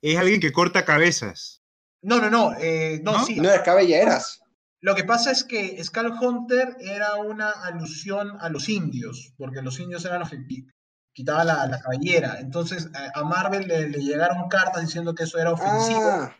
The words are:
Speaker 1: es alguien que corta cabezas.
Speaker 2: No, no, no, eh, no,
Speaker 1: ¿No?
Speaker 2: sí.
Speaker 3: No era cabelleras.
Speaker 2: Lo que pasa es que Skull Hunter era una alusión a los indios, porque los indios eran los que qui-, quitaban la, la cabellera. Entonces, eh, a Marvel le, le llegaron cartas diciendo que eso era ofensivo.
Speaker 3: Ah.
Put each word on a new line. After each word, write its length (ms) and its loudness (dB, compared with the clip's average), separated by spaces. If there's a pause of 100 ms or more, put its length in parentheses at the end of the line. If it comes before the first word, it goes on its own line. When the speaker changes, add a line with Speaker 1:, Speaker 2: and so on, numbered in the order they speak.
Speaker 1:
es 160 0
alguien 220 4
que 120 0
corta 340 2
cabezas. 760 2 (400)
Speaker 2:
No, 180 4
no, 100 2
no, 280 4
eh, 440 -2
no, 100 0
Speaker 1:
¿No? 140 2
Speaker 2:
sí. 140 -4
Speaker 3:
No 100 6
era 120 6
cabelleras. 800 4 (400)
Speaker 2:
Lo 120 2
que 100 -2
pasa 260 2
es 140 0
que 400 -6
Skull 340 -4
Hunter 600 0
era 360 -4
una 340 -4
alusión 920 -8
a 80 -6
los 220 -6
indios, 640 -6
porque 240 -12
los 180 -8
indios 280 -10
eran 140 -4
los 100 -8
que 80 -14
qui-, 280 -12 (460)
quitaban 360 0
la, 180 2
la 140 -4
cabellera. 600 0
Entonces, 460 -6
eh, 280 -10
a 100 -4
Marvel 440 -2
le, 220 0
le 80 -6
llegaron 500 0
cartas 380 0
diciendo 280 -4
que 100 -4
eso 140 -6
era 140 2
ofensivo. 480 2 (100)
Speaker 3:
Ah. 300 -2